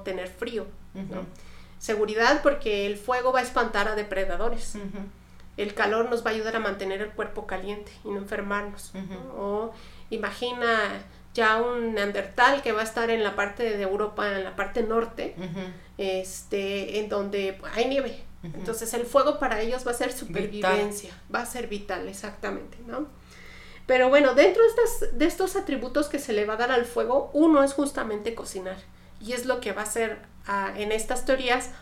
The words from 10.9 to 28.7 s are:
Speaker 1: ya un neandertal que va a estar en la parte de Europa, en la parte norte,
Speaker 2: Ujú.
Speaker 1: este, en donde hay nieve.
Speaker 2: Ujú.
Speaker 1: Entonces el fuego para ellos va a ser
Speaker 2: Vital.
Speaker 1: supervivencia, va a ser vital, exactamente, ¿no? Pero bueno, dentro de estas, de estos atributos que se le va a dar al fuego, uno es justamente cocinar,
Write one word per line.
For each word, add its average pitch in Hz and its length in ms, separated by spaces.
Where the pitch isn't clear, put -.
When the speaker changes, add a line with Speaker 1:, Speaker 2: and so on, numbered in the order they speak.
Speaker 1:
ya 220 280
un 240 320
neandertal 208 720
que 233 80
va 214 100
a - 20
estar 233 280
en 220 120
la 202 120
parte 208 420
de 202 60
Europa, 208 520
en 190 80
la 190 120
parte 202 260
norte, 226 560
Speaker 2:
Ujú. 175 220
Speaker 1:
este, 196 1040
en 208 100
donde 196 500
hay 233 120
nieve. 269 360
Speaker 2:
Ujú. 165 140
Speaker 1:
Entonces 226 360
el 240 120
fuego 285 340
para 233 220
ellos 247 240
va 277 60
a - 20
ser 254 140
Speaker 2:
Vital. - 120
Speaker 1:
supervivencia, 202 920
va 226 80
a 240 40
ser 240 220
vital, 196 400
exactamente, 202 720
¿no? 262 200
Pero 254 240
bueno, 269 240
dentro 370 300
de 453 60
estas, - 480
de 285 80
estos 370 300
atributos 277 540
que 285 100
se 247 140
le 208 120
va 214 100
a - 20
dar 247 140
al 240 140
fuego, 240 480
uno 302 300
es 277 100
justamente 226 640
cocinar, 190 420